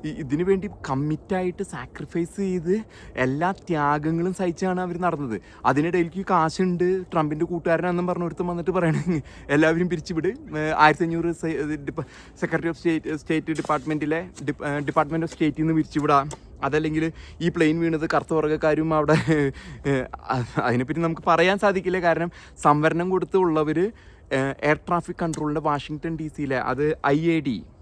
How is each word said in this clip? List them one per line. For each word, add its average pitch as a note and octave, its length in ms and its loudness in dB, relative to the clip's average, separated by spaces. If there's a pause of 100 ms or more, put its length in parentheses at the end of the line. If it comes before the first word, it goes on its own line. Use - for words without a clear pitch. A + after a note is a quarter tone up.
ഇ-, D#3 120 -6
ഇതിനു D3 260 -2
വേണ്ടി F#3+ 240 2 (220)
കമ്മിറ്റായിട്ട് D#3 720 -2
സാക്രിഫൈസ് E3 720 -6
ചെയ്ത് F#3 400 0 (400)
എല്ലാ C#3 360 0
ത്യാഗങ്ങളും D#3+ 840 0
സഹിച്ചാണ് F#3 480 -2
അവര് F3 180 -6
നടന്നത്. C#3+ 420 -2 (240)
അതിനിടയിലേക്ക് E3+ 540 2
ഈ G3 100 -6
കാശുണ്ട്, F3+ 800 2
ട്രംപിൻ്റെ D#3 340 0
കൂട്ടുകാരനാണെന്നും F3 640 0
പറഞ്ഞ F3 160 -2
ഒരുത്തൻ E3+ 240 -4
വന്നിട്ട് F3 240 -2
പറയണ, E3 260 2 (520)
"എല്ലാവരും D#3+ 400 4
പിരിച്ചുവിട്, D#3+ 380 -4
ഏ, D#3+ 500 -4
ആയിരത്തി D#3 260 6
അഞ്ഞൂറ് E3 280 0
സെ-, D#3+ 260 -4
ഇത് D3+ 220 -4
ഡിപ്പ-, C#3 260 -8 (300)
Secretary D#3+ 340 -2
of D#3+ 80 -6
State, D#3+ 300 0 (100)
State D#3 380 -2
Department-ലെ D#3 760 -2 (140)
ഡിപ്-, C3+ 220 -6
ഏ, C#3+ 140 -2
Department D3+ 440 0
of D#3 80 -4
State-ൽ D3+ 280 0
നിന്ന് D#3+ 140 2
പിരിച്ചുവിടാം." D3+ 560 2 (340)
അതല്ലെങ്കിൽ D#3 480 0 (300)
ഈ E3+ 80 2
പ്ലെയിൻ E3 300 2
വീണത് D#3+ 340 0
കറുത്ത D3 200 0
വർഗ്ഗക്കാരും D#3 600 2
അവിടെ, D3+ 240 4 (680)
ഏ, C#3 60 2 (380)
അ-, B2+ 320 -2
അതിനെപ്പറ്റി B2 380 0
നമുക്ക് E3 280 -2
പറയാൻ F3+ 300 4
സാധിക്കില്ല. F#3 440 0
കാരണം E3+ 300 2 (300)
സംവരണം D#3 480 4
കൊടുത്തുള്ളവര്, E3+ 760 2 (480)
ഏ, C3+ 60 2 (220)
എയർ D3 140 2
ട്രാഫിക് F3 460 -4
കൺട്രോളിൻ്റെ D#3 400 -2
വാഷിങ്ടൺ D3+ 540 -4
ഡി D#3 120 -6
സിയിലെ, C#3 280 -4
അത് B2+ 280 -2 (240)
ഐ C#3+ 120 4 (100)
എ E3 100 2
ഡി C3 240 -4 (180)